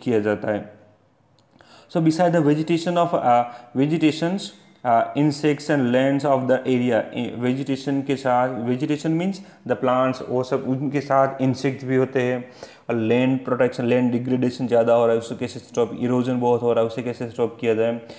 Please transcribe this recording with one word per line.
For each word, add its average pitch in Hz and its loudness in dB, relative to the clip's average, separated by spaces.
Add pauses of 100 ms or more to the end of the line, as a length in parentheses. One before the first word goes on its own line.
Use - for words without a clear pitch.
किया 113 2
जाता 104 -2
है। 98 -6 (1200)
So 160 0
beside 165 2
the 165 4
vegetation 160 0
of, 170 2
अ, 120 2 (260)
vegetations, 156 0 (440)
अ, 117 2
insects 147 0
and 147 2
lands 131 2
of 135 4
the 127 2
area, 123 0
ए, 113 -2
वेजिटेशन 135 -2
के 135 -2
साथ, 127 0
vegetation 147 -2
means 180 -2 (360)
the 120 2
plants, 127 0
वो 123 -2
सब 127 -4
उनके 135 -2
साथ 135 2
इंसेक्ट्स 131 -2
भी 131 -2
होते 131 2
हैं। 123 -4 (380)
और 120 0
लैंड 127 2
प्रोटेक्शन, 123 0
लैंड 123 2
डिग्रेडेशन 123 -2
ज़्यादा 117 4
हो 117 4
रहा 117 4
है, 117 0
उसको 117 -10
कैसे 120 -8
स्टॉप, - -4
इरोजन 123 0
बहुत 120 2
हो 120 2
रहा 113 2
है, 113 2
उसे 117 -6
कैसे 120 -8
स्टॉप 113 -4
किया 117 2
जाए। 117 -2 (180)